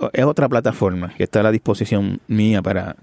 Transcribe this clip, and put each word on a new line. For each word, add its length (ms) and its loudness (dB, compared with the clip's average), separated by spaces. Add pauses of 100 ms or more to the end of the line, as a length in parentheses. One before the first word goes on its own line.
(140)
es 120 2
otra 240 2
plataforma 640 0
que 80 -2
está 180 0
a 20 4
la 80 4
disposición 760 -2
mía 360 2
para 400 -4